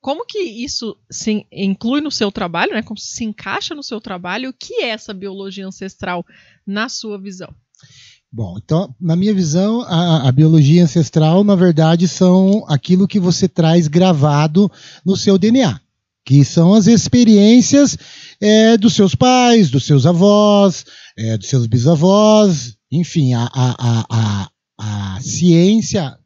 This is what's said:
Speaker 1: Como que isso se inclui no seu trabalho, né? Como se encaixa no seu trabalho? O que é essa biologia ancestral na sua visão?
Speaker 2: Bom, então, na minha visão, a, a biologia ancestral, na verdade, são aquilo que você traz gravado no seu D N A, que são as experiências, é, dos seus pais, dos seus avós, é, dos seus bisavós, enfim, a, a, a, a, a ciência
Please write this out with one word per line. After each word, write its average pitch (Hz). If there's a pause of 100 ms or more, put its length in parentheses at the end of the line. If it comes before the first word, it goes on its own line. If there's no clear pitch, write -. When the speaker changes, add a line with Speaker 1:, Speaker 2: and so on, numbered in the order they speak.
Speaker 1:
Como 311
que 440
isso 233 (140)
se 214
inclui 202
no 302
seu 202
trabalho, 185
né? 226
Como 220
se -
encaixa 220
no 294
seu 214
trabalho? 190
O 262
que 466
é 262
essa 214
biologia 196
ancestral 190 (420)
na 208
sua 214
visão? 185 (800)
Speaker 2:
Bom, 98
então, 156
na 170
minha 202
visão, 190
a, 170
a 127
biologia 156
ancestral, 165
na 202
verdade, 170
são 190
aquilo 180
que 208
você 180
traz 165
gravado 156 (320)
no 185
seu 196
D 190
N 247
A, 180 (440)
que 139
são 170
as 214
experiências, 233 (420)
é, 220
dos 214
seus 196
pais, 247
dos 127
seus 139
avós, 202 (320)
é, 110
dos 95
seus 123
bisavós, 170 (140)
enfim, 147
a, 117
a, 127
a, 117 (720)
a, 104
a 110
ciência 170